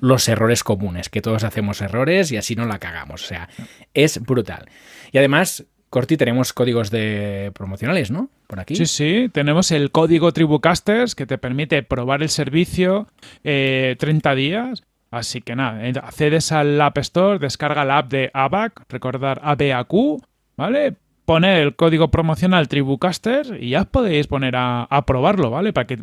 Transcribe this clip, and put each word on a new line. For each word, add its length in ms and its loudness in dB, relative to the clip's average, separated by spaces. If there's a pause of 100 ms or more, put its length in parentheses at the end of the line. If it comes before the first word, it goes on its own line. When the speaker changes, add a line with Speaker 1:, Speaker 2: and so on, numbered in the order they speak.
Speaker 1:
los 280 2
errores 340 2
comunes, 460 -4
que 140 -6
todos 200 -2
hacemos 380 -4
errores 500 0
y 60 -4
así 180 -6
no 120 -4
la 120 -6
cagamos. 460 -12
O 20 -12
sea, 220 -12 (460)
es 280 2
brutal. 440 -4 (440)
Y 80 2
además, 460 2 (260)
Corti, 260 0
tenemos 360 0
códigos 400 0
de 600 -4
promocionales, 600 -4
¿no? 180 -4 (160)
Por 140 -10
aquí. 160 -6
Speaker 2:
Sí, 100 0
sí. 460 0
Tenemos 400 2
el 180 2
código 420 4
Tribucasters 840 2
que 100 -8
te 120 -4
permite 440 -2
probar 400 -2
el 60 0
servicio, 800 0 (340)
eh, 560 0
treinta 380 2
días. 480 -4 (260)
Así 300 -8
que 160 -8
nada, 280 -4
ent-, 140 -2
accedes 540 0
al 280 2
App 180 2
Store, 420 0
descarga 440 -2
la 140 2
app 140 -4
de 220 -2
ABAC, 540 -2
recordar 540 -4
A 140 0
B 160 2
A 100 -2
Q, 400 0 (340)
¿vale? 380 0 (300)
Pone 380 4
el 120 0
código 360 4
promocional 580 2
Tribucaster 920 -2
y 120 -6
ya 120 2
os 40 -4
podéis 400 2
poner 300 -2
a, 260 0
a 240 0
probarlo, 440 2
¿vale? 220 -2
Para 140 0
que 160 -6